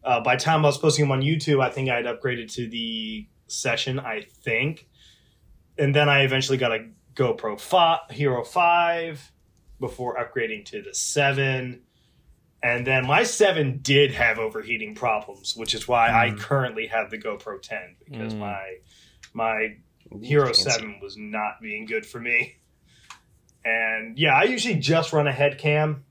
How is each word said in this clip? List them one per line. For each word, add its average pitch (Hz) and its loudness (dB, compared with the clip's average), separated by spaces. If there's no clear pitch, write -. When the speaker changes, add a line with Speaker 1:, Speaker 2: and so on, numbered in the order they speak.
Speaker 1:
Uh, 123 2
by 123 2
the 131 -4
time 156 4
I 147 8
was 143 4
posting 151 4
them 135 2
on 131 2
YouTube, 147 2
I 127 2
think 131 -4
I 120 0
had 120 -2
upgraded 117 -6
to 120 -6
the 110 -8
Session, 127 -4
I 110 -8
think. 131 -2
And 139 2
then 147 6
I 139 4
eventually 131 0
got 123 0
a 113 -4
GoPro 113 -2
fi-, 170 4
Hero 131 -2
five 170 0
before 123 -6
upgrading 113 -6
to 104 -12
the 98 -16
seven. 135 -2
And 120 -2
then 131 0
my 156 4
seven 160 2
did 139 4
have 117 0
overheating 110 -6
problems, 107 -4
which 113 -4
is 107 -8
why 117 6
I 117 4
Speaker 2:
Mm. 104 -6
Speaker 1:
currently 120 -2
have 113 -2
the 110 -8
GoPro 104 -8
ten, 92 -12
because 110 -8
Speaker 3:
Mm. 107 -8
Speaker 1:
my, 98 -8
my 110 -2
Speaker 4:
Ooh, 104 -14
Speaker 1:
Hero 139 4
Speaker 4:
fancy. 113 4
Speaker 1:
seven 110 -4
was 98 -14
not 107 -6
being 107 -10
good 110 -4
for 117 -14
me. 120 -2
And 113 -2
yeah, 151 4
I 160 6
usually 233 0
just 160 0
run 151 2
a 139 0
head 139 2
cam 151 0